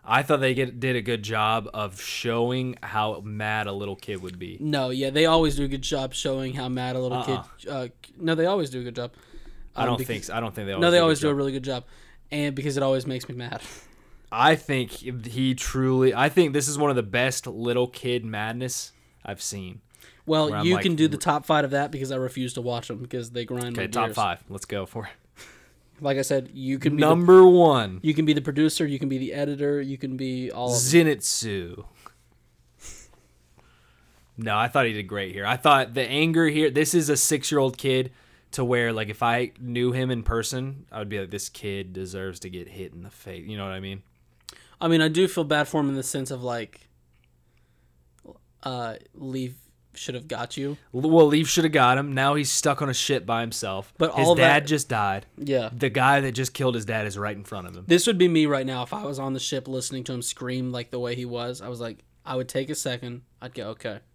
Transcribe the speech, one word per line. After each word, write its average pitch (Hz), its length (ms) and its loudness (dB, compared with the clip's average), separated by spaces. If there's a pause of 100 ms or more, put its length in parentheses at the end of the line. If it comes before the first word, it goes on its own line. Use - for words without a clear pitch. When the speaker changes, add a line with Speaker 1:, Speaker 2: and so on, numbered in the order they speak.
Speaker 1:
I 120 180 2
thought 139 180 2
they 131 140 2
get, 123 260 -4
did 127 160 -2
a 113 60 -2
good 113 200 -4
job 107 520 -2
of 101 260 -8
showing 123 840 -2
how 107 380 -4
mad 107 460 -4
a 101 60 -4
little 98 240 -6
kid 95 260 -10
would 90 160 -12
be. 92 220 -12
Speaker 2:
No, 143 300 -2
yeah, 135 200 -4
they 151 160 2
always 160 300 4
do 143 80 0
a 135 40 -4
good 135 140 -6
job 135 320 -4
showing 131 400 -4
how 131 140 -6
mad 127 280 -4
a 127 40 -2
little 127 180 -4
Speaker 1:
Uh-uh. 123 240 -4 (160)
Speaker 2:
kid, - 120 -12
uh, 127 180 -8 (300)
no, 165 160 0
they 165 120 2
always 175 240 0
do 127 100 -8
a 123 40 -10
good 120 120 -10
job. 120 160 -8 (640)
Speaker 1:
I - 60 -2
Speaker 2:
Um, 120 60 2
Speaker 1:
don't 120 100 0
Speaker 2:
because 123 100 -4
Speaker 1:
think 107 160 -6
so. 92 100 -10
I 117 60 -2
don't 110 140 -6
think 104 120 -8
they 98 60 -4
Speaker 2:
No, 95 60 -4
Speaker 1:
always 170 140 4
Speaker 2:
they 175 40 6
Speaker 1:
do 170 40 8
a - 40 4
Speaker 2:
always 156 160 2
Speaker 1:
good - 20 -2
Speaker 2:
do 151 60 2
a - 40 2
Speaker 1:
job. 139 60 0
Speaker 2:
really 139 140 -2
good 131 120 -6
job. 127 200 -6 (480)
And 147 240 -4
because 139 200 -4
it 139 60 0
always 135 240 2
makes 127 220 -6
me 131 60 -12
mad. 120 260 -10 (360)
<laughs> - 360 -20
Speaker 1:
I 135 240 6
think 131 340 -4 (360)
he 127 280 0
truly, 131 600 2
I 131 140 4
think 156 260 4
this 139 140 0
is 143 100 -4
one 147 120 2
of 131 60 2
the 120 60 2
best 123 460 -2
little 120 400 0
kid 123 360 -4
madness 113 680 -6 (320)
I've 98 180 -10
seen. 98 380 -10 (440)
Speaker 2:
Well, 156 260 2
Speaker 1:
Where - 100 -2
I'm 160 60 2
Speaker 2:
you 180 80 6
Speaker 1:
like, 196 100 0
Speaker 2:
can 175 120 2
do 156 120 4
the 147 80 0
Speaker 1:
"R-" - 40 -8
Speaker 2:
top 151 260 0
five 151 180 2
of 135 80 -4
that 139 180 -2
because 135 220 -8
I 131 40 -4
refuse 131 380 -6
to 127 80 -6
watch 120 280 -6
'em 110 80 -8
because 120 320 -8
they 120 140 -6
grind 123 320 -6
my 101 60 -4
Speaker 1:
Okay, 95 80 -6
top 113 160 -2
Speaker 2:
gears. 110 100 -6
Speaker 1:
five. 95 320 -2
Let's 98 180 -12
go 98 200 -6
for 107 200 -12
it. - 380 -20 (580)
Speaker 2:
Like 139 140 0
I 135 60 0
said, 131 320 0
you 135 240 -4
can 147 180 2
be 151 60 4
the 156 60 6
Speaker 1:
Number 175 360 12
one. 143 580 8
Speaker 2:
you 156 120 0
can 156 100 2
be 151 80 4
the 147 80 4
producer, 151 460 0
you 143 140 -4
can 139 80 -2
be 131 100 -2
the 131 160 -6
editor, 143 480 -2
you 135 160 -8
can 131 180 -6
be 127 340 -6
all 123 240 -4
of 123 160 2
them. 165 160 8
Speaker 1:
Zenitsu. 98 800 -4 (2500)
No, 110 200 -2
I 117 120 2
thought 131 180 2
he 113 60 0
did 104 160 -6
great 98 260 -6
here. 98 100 -6
I 117 120 0
thought 131 380 4
the 131 80 0
anger 156 460 2
here, 151 220 2
this 147 240 2
is 151 160 4
a 143 60 4
six-year-old 135 600 0
kid 131 340 0 (420)
to 131 120 -2
where, 120 280 0
like, 110 160 -4
if 107 140 -6
I 120 380 0
knew 123 320 -2
him 131 180 -2
in 117 120 -4
person, 131 680 -4
I 107 80 -12
would 104 120 -8
be 104 100 -4
like, 92 100 -8
"This 101 180 -8
kid 98 440 -10
deserves 95 480 -10
to 95 80 -14
get 90 200 -12
hit 92 240 -14
in 87 100 -18
the 101 80 -16
face." 87 360 -16
You 107 120 -10
know 98 60 -8
what 95 80 -8
I 95 80 -8
mean? 98 220 -12 (800)
Speaker 2:
I 165 80 0
mean, 165 140 4
I 156 60 4
do 180 200 2
feel 170 160 -2
bad 147 240 0
for 156 120 0
him 139 100 0
in 139 40 -4
the 135 80 -6
sense 135 280 -6
of, 127 120 -10
like, 120 460 -8 (1700)
uh, 120 320 -6 (200)
Leaf 131 400 -8 (380)
should - 220 -10
have 127 120 -12
got 120 300 -8
you. 143 220 -6 (160)
Speaker 1:
L-, 127 160 -2
well, 160 160 12
Leaf 151 220 6
should 170 160 2
have 156 100 2
got 131 240 6
him. 143 160 -4
Now 139 200 2
he's 147 160 -2
stuck 143 300 0
on 143 80 -2
a 127 60 -4
ship 127 320 -2
by 117 160 0
himself. 101 560 -8
Speaker 2:
But 160 160 0
Speaker 1:
His - 120 4
Speaker 2:
all 170 80 8
Speaker 1:
dad 143 280 8
Speaker 2:
that 143 40 -10
Speaker 1:
just 147 220 0
died. 101 380 -2 (100)
Speaker 2:
Yeah. 131 340 -2
Speaker 1:
The 123 200 -2
guy 127 320 4
that 131 100 -2
just 127 220 -4
killed 127 220 0
his 107 100 -4
dad 110 200 -4
is 101 120 -8
right 104 180 -6
in 98 80 -14
front 92 240 -12
of 90 80 -16
him. 90 100 -16
Speaker 2:
This 180 200 6
would 220 100 2
be 180 120 6
me 160 180 4
right 135 200 0
now 127 160 -4
if - 120 -8
I - 100 -8
was 139 140 -6
on 135 160 -4
the 127 60 -6
ship 131 280 -6
listening 131 360 -6
to 131 100 -8
him 120 80 -6
scream, 127 500 -6
like, 120 180 -8
the 127 80 -6
way 120 160 -4
he 123 120 -8
was. 120 340 -8
I 104 80 -12
was 120 120 -10
like, 117 180 -10 (260)
I 135 120 -6
would 127 120 -4
take 135 220 -4
a 147 40 -4
second. 123 460 -8 (220)
I'd 123 120 -14
go, 107 160 -8
"Okay. 107 280 -10 (160)